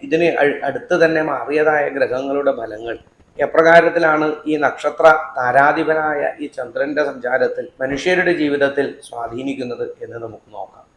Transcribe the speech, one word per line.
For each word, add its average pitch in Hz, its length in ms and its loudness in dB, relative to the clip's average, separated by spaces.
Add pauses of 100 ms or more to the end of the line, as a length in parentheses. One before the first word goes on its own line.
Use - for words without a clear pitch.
ഇതിന് 165 260 0 (140)
അ-, 143 260 0
അടുത്ത് 131 260 -4 (100)
തന്നെ 160 260 2
മാറിയതായ 147 540 0 (120)
ഗ്രഹങ്ങളുടെ 139 640 -2
ഫലങ്ങൾ 110 360 -10 (420)
എപ്രകാരത്തിലാണ് 165 880 4 (200)
ഈ 151 100 0
നക്ഷത്ര 147 500 0 (300)
താരാധിപനായ 147 880 2 (220)
ഈ 143 120 -10
ചന്ദ്രന്റെ 135 540 -4
സഞ്ചാരത്തിൽ 123 560 -2 (140)
മനുഷ്യരുടെ 170 600 0
ജീവിതത്തിൽ 139 460 0 (200)
സ്വാധീനിക്കുന്നത് 120 800 -8 (180)
എന്ന് 113 200 -14
നമുക്ക് 110 300 -16
നോക്കാം. - 320 -18 (100)